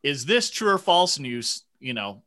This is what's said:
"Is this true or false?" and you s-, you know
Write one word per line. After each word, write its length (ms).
"Is 220
this 240
true 240
or 40
false?" 380
and 100
you 140
s-, 240
you 140
know 340